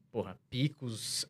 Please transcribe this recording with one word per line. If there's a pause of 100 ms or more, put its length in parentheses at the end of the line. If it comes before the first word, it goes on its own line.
(120)
porra, (140)
picos,